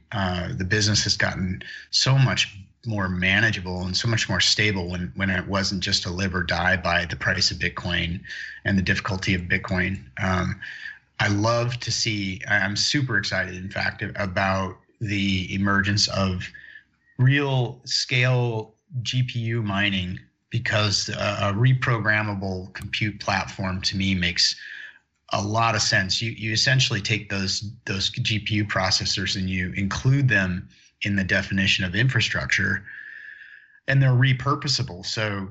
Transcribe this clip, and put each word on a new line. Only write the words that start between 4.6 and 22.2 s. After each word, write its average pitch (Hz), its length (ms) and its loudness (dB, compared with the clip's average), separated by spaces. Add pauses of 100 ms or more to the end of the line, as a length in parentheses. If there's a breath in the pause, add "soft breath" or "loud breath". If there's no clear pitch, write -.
when, 90 260 -4
when 98 140 0
it 92 180 -2
wasn't 98 360 0
just 95 220 0
a 95 40 -4
live 90 240 -2
or 90 100 0
die 87 340 2
by 87 280 0
the 80 100 -6
price - 360 0
of 85 60 -6
Bitcoin 87 640 -4 (440 loud breath)
and 101 120 2
the 92 40 4
difficulty 95 540 0
of 87 80 -2
Bitcoin. 92 600 -2 (180)
Um, 92 380 -2 (600 loud breath)
I 107 80 2
love 117 540 2
to 117 100 -4
see, 101 580 -2
I, 104 80 4
I'm 101 180 0
super 123 420 0
excited, 92 380 -2
in 92 140 -8
fact, 98 340 -4 (120)
about 95 600 0 (220)
the 98 540 0
emergence 101 540 2
of 95 400 0 (680 loud breath)
real 135 680 2
scale 123 880 2 (280)
G 127 220 0
P 123 160 -4
U 113 220 -2
mining, 98 560 0 (320)
because 107 600 0
a, 104 320 -2
a 101 120 2
reprogrammable 107 1200 2